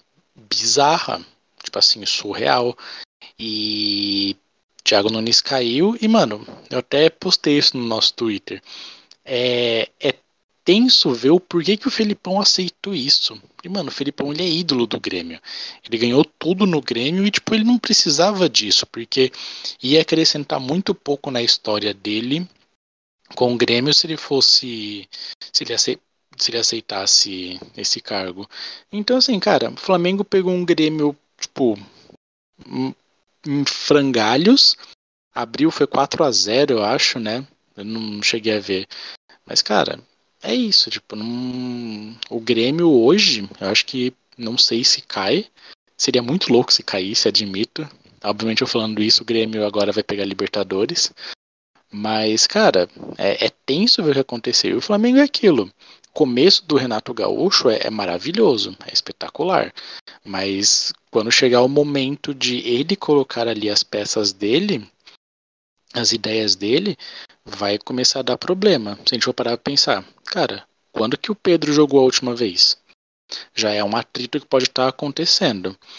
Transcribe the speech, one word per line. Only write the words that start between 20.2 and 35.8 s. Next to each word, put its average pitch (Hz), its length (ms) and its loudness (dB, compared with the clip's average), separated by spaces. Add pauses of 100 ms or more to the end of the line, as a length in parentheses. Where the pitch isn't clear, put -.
muito 160 360 -2
pouco 143 360 -6
na 120 120 -2
história 104 500 -2
dele 113 560 -4 (840)
com 123 180 2
o 123 40 -2
Grêmio 120 360 2
se 156 140 2
ele 160 100 -6
fosse, 113 920 -2 (440)
se - 120 -2
ele 117 100 -6
acei-, - 240 -2 (380)
se - 140 -2
ele 117 80 -4
aceitasse 98 1000 -2 (160)
esse 104 240 -4
cargo. 95 480 -8 (420)
Então, 208 280 0
assim, 262 200 2
cara, 151 320 2
o 127 60 -14
Flamengo 185 480 0
pegou 190 280 0
um 180 120 0
Grêmio, 156 520 0 (220)
tipo, 117 400 0 (880)
em, 131 280 -6 (520)
em 143 200 -2
frangalhos. 139 1120 4 (580)
Abril 123 360 0
foi 147 160 0